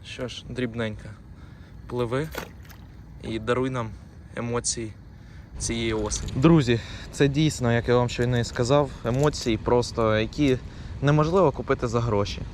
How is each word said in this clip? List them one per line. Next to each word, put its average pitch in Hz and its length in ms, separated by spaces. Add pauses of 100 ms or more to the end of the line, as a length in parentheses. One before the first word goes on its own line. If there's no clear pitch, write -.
Що - 220
ж, - 220
дрібненька, 113 600 (760)
пливи 123 420 (920)
і 110 160
даруй 120 300
нам 123 200 (460)
емоції 117 580 (640)
цієї 117 360
осені. 104 420
Друзі, 131 440 (320)
це 143 160
дійсно, 139 460
як 117 140
я 123 100
вам 120 120
щойно 123 280
і 117 60
сказав, 131 460 (160)
емоції 123 520
просто, 117 600
які 127 400 (440)
неможливо 151 500
купити 127 360
за 117 140
гроші. 104 400 (120)